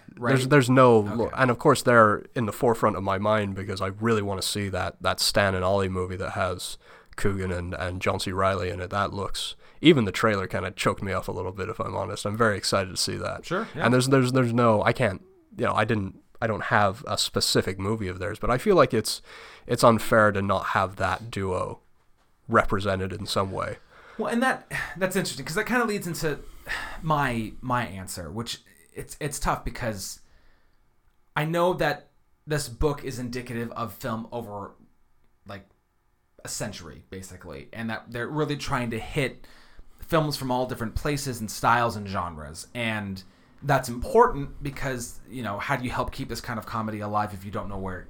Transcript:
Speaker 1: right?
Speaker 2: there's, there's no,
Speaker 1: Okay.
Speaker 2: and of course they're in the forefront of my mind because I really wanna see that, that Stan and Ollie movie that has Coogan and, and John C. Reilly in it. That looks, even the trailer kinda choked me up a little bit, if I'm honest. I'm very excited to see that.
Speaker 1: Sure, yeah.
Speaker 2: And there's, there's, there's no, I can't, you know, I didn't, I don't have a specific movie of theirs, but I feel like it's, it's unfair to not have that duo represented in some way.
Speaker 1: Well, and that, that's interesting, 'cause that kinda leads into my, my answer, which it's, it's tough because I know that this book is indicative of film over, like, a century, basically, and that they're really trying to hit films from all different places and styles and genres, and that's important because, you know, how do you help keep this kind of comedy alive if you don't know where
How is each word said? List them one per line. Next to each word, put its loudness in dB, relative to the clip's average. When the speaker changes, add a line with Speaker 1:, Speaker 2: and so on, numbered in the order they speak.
Speaker 1:
right? -2
Speaker 2:
there's, 4
there's 6
no, 8
Speaker 1:
Okay. -2
Speaker 2:
and 4
of 0
course 4
they're 6
in 0
the -2
forefront 4
of -4
my 0
mind 2
because -6
I -2
really 0
wanna -4
see -2
that, -4
that 0
Stan 4
and 0
Ollie 2
movie -4
that -6
has -4
Coogan 0
and, -4
and -6
John 0
C. -4
Reilly 0
in -6
it. -6
That -2
looks, -6
even 8
the -2
trailer 0
kinda -4
choked -2
me -4
up -4
a -6
little -6
bit, -6
if -10
I'm -6
honest. -6
I'm -2
very 4
excited 0
to -10
see -2
that. -6
Speaker 1:
Sure, -4
yeah. -2
Speaker 2:
And 6
there's, 4
there's, 6
there's 2
no, 6
I 4
can't, 0
you 0
know, 2
I 2
didn't, -2
I -2
don't -2
have 2
a -2
specific 0
movie -2
of -8
theirs, -6
but 0
I 2
feel 4
like 6
it's, 0
it's 0
unfair 6
to 0
not 0
have 0
that -2
duo -4
represented 4
in -8
some 0
way. -6
Speaker 1:
Well, -2
and 2
that, -2
that's 0
interesting, -2
'cause -6
that 0
kinda 2
leads -2
into -2
my, 0
my 0
answer, -10
which -8
it's, -12
it's -6
tough -2
because -6
I 0
know 2
that -2
this -2
book -2
is -8
indicative -6
of -6
film -6
over, -10
like, -16
a -12
century, -10
basically, -14
and -6
that -8
they're -6
really -2
trying -2
to -4
hit -4
films 0
from -4
all 0
different -6
places -4
and -6
styles 2
and -8
genres, -8
and -4
that's 2
important 2
because, -6
you -10
know, -4
how -2
do -6
you -2
help -4
keep -8
this -8
kind -6
of -10
comedy -4
alive -2
if -12
you -10
don't -6
know -6
where -8